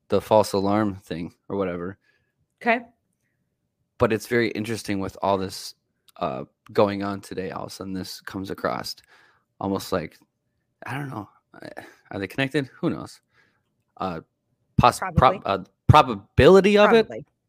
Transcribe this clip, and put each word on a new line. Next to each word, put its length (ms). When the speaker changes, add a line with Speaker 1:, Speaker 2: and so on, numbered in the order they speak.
Speaker 1:
the 140
false 320
alarm 400
thing 300
or 80
whatever. 400
Speaker 2:
Okay. 180
Speaker 1:
But 120
it's 160
very 260
interesting 480
with 200
all 160
this, 380
uh, 280
going 300
on 180
today. 300
All 140
of 60
a 40
sudden 180
this 300
comes 280
across 460
almost 320
like, 240
I 100
don't 140
know. 180
Are 80
they 80
connected? 480
Who 120
knows? 320
Uh, 240
poss-, 240
prob-, 160
Speaker 2:
Probably. 280
Speaker 1:
uh, 200
probability 920
of 120
Speaker 2:
Probably. 280
Speaker 1:
it, 80